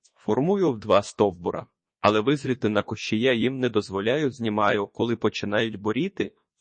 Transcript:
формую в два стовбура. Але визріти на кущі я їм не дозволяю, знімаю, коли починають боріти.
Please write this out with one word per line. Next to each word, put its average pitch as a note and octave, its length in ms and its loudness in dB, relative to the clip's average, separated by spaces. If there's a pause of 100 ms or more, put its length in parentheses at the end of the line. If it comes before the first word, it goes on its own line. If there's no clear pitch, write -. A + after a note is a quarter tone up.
(140)
формую D#3 580 0
в A2 60 -6
два G2+ 240 4
стовбура. F2+ 640 -2 (340)
Але G#2+ 200 4
визріти B2+ 480 0
на G#2 140 0
кущі - 380 -4
я B2+ 120 2
їм B2 260 0
не B2+ 100 0
дозволяю, G#2+ 600 -2
знімаю, G#2+ 560 0
коли A#2 300 -2
починають G#2+ 600 -2
боріти. G#2+ 560 -4 (280)